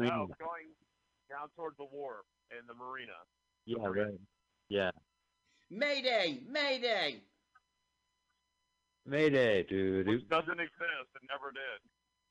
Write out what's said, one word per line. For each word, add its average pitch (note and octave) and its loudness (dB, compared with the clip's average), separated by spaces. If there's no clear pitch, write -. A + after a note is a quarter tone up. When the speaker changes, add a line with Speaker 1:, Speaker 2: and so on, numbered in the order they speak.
Speaker 1:
Marina. A2+ 0
Speaker 2:
going E3 -10
down D3 -8
towards D#3+ -10
the C#3+ -12
wharf C3+ -10
in A#2+ -14
the A#2+ -16
marina. B2 -12
Speaker 1:
Yeah, A#2 -4
Speaker 2:
Marina. G#2 0
Speaker 1:
right. F#2 -12
Yeah. G2 2
Speaker 3:
Mayday! A#3 0
Mayday! A#3+ 0
Speaker 1:
Mayday, C3+ 6
dude. F#2+ 2
Speaker 2:
Which A2 2
doesn't E3 0
exist. D#3+ -6
It C3 -20
never C#3 -8
did, B2+ -10